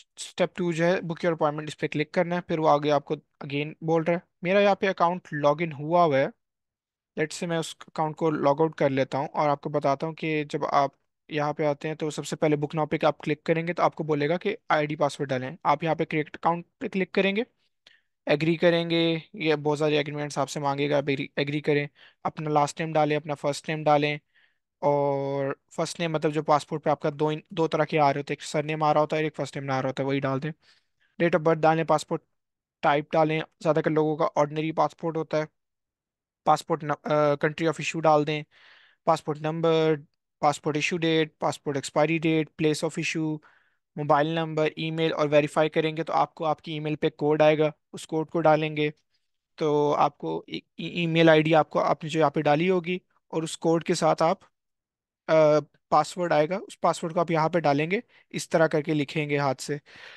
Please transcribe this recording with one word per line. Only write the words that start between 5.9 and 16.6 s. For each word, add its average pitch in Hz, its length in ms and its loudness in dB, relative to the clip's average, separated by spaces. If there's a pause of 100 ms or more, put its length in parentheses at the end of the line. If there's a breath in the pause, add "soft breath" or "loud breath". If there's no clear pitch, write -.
हुआ 139 140 4
है, 156 140 2 (880)
let's 156 200 -4
say 180 100 -6
मैं 165 100 -2
उस - 180 -6 (120)
अकाउंट 156 280 -4
को 165 140 0
लॉग 143 300 2
आउट 160 140 0
कर 143 160 2
लेता 131 280 -2
हूँ 147 100 -4
और 151 200 0
आपको 143 220 -2
बताता 143 360 -2
हूँ 160 80 -8
कि 156 300 -4
जब 143 200 -6
आप 139 300 0 (360)
यहाँ 147 240 -4
पे 160 100 -4
आते 147 240 -2
हैं, 156 80 -6
तो 156 140 -6
सबसे 151 260 -8
पहले 151 200 2
book 147 180 -4
now 151 160 -2
पे 160 160 -2
आप 151 140 0
क्लिक 151 220 -6
करेंगे, 165 300 -2
तो 170 100 -4
आपको - 220 0
बोलेगा 151 320 -2
कि 202 200 -4 (140)
आईडी 151 260 0
पासवर्ड 143 340 -2
डालें। 131 340 -6
आप 165 200 0
यहाँ 156 120 0
पे 165 80 -2
क्रिएट 151 320 -6
अकाउंट 170 300 -2 (140)